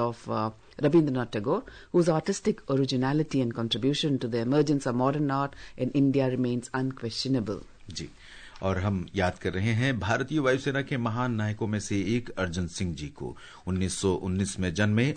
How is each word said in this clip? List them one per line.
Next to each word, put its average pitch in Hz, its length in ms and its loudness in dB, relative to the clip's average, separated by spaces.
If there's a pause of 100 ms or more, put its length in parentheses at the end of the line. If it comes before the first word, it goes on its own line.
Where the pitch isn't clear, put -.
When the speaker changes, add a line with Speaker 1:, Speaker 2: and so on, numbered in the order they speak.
Speaker 1:
of, 120 260 -4
uh, 110 220 0 (280)
Rabindranath 143 520 4
Tagore, 120 320 0 (260)
whose 175 180 4
artistic 190 600 0
originality 135 720 2
and 120 140 0
contribution 131 640 0
to 123 100 -4
the 117 180 0
emergence 143 400 4
of 127 80 0
modern 139 360 2
art 139 260 -2 (200)
in 127 140 -2 (120)
India 135 280 4
remains 123 440 -2
unquestionable. 131 880 -2 (280)
Speaker 2:
जी, 82 180 -10 (540)
और 95 160 2
हम 95 260 0 (100)
याद 90 240 0
कर 92 140 -4
रहे 98 220 0
हैं 123 260 0
भारतीय 117 400 -2
वायुसेना 131 420 0
के 135 160 -4
महान 120 360 -2
नायकों 107 320 -2
में 107 140 -2
से 101 200 -2 (160)
एक 120 220 -4
अर्जन 90 280 -2 (100)
सिंह 90 200 -2
जी 73 120 -8
को। 64 280 -10 (300)
उन्नीस 92 320 -2
सौ 98 140 2 (160)
उन्नीस 95 320 -2
में 90 140 0
जन्मे 107 420 2